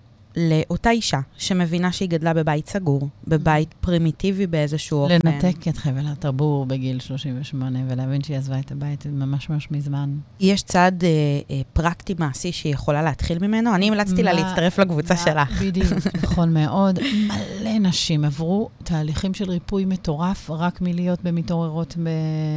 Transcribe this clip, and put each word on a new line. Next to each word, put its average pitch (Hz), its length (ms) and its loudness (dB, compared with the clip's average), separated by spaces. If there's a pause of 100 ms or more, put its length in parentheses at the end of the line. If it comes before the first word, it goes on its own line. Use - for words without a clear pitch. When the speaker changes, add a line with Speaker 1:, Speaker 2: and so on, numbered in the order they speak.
(380)
Speaker 1:
לאותה 165 520 2
אישה 233 300 0 (180)
שמבינה 180 540 0
שהיא 185 180 -4
גדלה 165 240 0
בבית 156 360 0
סגור, 143 400 0 (180)
בבית 156 440 2
Speaker 2:
Mhm. - 100 -20
Speaker 1:
פרימיטיבי 180 680 0
באיזשהו 151 560 0
אופן? 156 100 4 (120)
Speaker 2:
לנתק 156 420 0
את 160 100 -2
חבל 139 300 -2
הטבור 143 580 0
בגיל 131 340 -2
שלושים 131 420 -6
ושמונה 131 380 -4 (100)
ולהבין 131 340 -2
שהיא 143 140 -4
עזבה 135 220 -4
את 139 120 -8
הבית 143 360 -6
ממש, 139 420 -2
ממש 151 220 -4
מזמן. 143 380 -2 (300)
Speaker 1:
יש 190 240 4
צעד, 180 400 4
אה, 180 60 4 (460)
אה, 135 60 -2 (120)
פרקטי, 170 460 -2
מעשי, 160 320 -2
שהיא 151 220 -2
יכולה 147 280 0
להתחיל 165 460 -2
ממנו? 226 280 2
אני 196 120 4
המלצתי 202 360 2
לה 180 100 4
Speaker 2:
מה, 165 80 4
Speaker 1:
להצטרף 170 380 2
לקבוצה 175 340 2
Speaker 2:
מה, 170 60 2
Speaker 1:
שלך. 156 420 0
Speaker 2:
בדיוק, 190 260 2 (220)
Speaker 1:
<laughs> - 140 -2
Speaker 2:
נכון 165 300 2
מאוד. 180 460 2 (600)
מלא 220 200 -2
נשים 165 460 2
עברו 165 440 0 (140)
תהליכים 160 500 -2
של 185 180 -4
ריפוי 190 340 -2
מטורף 180 680 -2
רק 170 300 -2
מלהיות 175 420 0
במתעוררות 165 800 -2
ב-, 165 60 -2 (480)